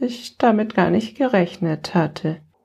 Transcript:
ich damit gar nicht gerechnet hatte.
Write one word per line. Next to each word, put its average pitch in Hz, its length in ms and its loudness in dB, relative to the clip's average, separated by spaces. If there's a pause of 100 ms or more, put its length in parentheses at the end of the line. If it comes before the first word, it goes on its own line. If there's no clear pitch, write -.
ich - 360 -6
damit 214 380 2
gar 175 140 4
nicht 214 280 -2
gerechnet 175 760 0
hatte. 160 480 -2 (240)